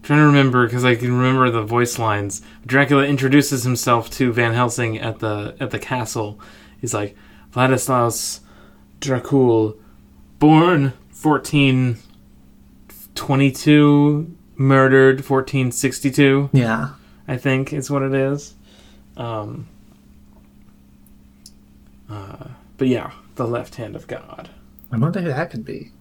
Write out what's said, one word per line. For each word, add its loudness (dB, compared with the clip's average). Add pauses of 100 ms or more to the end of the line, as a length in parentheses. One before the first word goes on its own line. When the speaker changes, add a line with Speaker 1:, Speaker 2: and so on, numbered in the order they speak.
Speaker 1:
trying 0
to 6
remember, 4
'cause -4
I 2
can -2
remember 2
the -2
voice -2
lines. -4 (240)
Dracula 2
introduces 0
himself -2
to -2
Van 0
Helsing -2
at -8
the, -6
at -8
the -8
castle. -8 (400)
He's -8
like, -6 (380)
"Vladislaus -2 (600)
Dracul, 0 (640)
born 4 (160)
fourteen 0 (1160)
twenty-two, 2 (220)
murdered 4
fourteen -2
sixty-two." 0
Speaker 2:
Yeah. 0 (400)
Speaker 1:
I -6
think -4
is -8
what -2
it -4
is. -4 (640)
Um, -10 (2500)
uh, -18 (300)
but 0
yeah, -2 (240)
the -6
left -8
hand -12
of -18
God. -16 (420)
Speaker 2:
I -4
wonder -2
who -4
that -6
could -14
be. -16